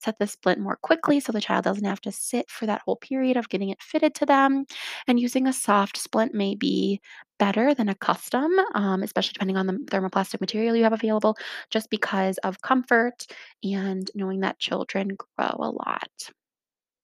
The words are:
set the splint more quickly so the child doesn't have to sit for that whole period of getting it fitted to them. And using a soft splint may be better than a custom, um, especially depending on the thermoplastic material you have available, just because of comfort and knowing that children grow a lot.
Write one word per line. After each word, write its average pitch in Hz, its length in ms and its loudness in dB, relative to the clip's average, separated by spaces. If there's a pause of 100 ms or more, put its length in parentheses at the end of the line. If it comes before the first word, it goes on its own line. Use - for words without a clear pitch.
set - 180 -4
the 202 80 0
splint - 320 0
more 202 240 -4
quickly 294 380 2
so - 100 -8
the 220 100 0
child 190 220 0
doesn't 202 220 0
have 196 160 -2
to 202 100 -8
sit - 400 -6
for - 160 -6
that 208 180 -2
whole 190 120 -2
period 262 400 0
of 233 120 -2
getting 196 200 -2
it - 120 -8
fitted 311 360 0
to 294 100 0
them. 277 380 4 (420)
And 240 140 4
using 254 260 2
a 262 60 2
soft 202 440 2
splint - 380 0
may 202 220 0
be 196 440 0 (380)
better 214 360 4
than 220 140 0
a 196 60 0
custom, - 560 -2 (240)
um, 196 300 0
especially - 300 -2
depending 190 220 -2
on 190 120 0
the 185 60 -2
thermoplastic 190 680 -2
material 220 340 0
you 233 80 4
have 220 100 4
available, 220 440 2 (340)
just 220 180 -2
because 190 500 0
of 190 220 -4
comfort 247 640 2 (380)
and 190 540 -2
knowing 190 240 -2
that - 180 -2
children - 580 -4
grow - 440 -4
a - 100 -2
lot. - 400 -4 (920)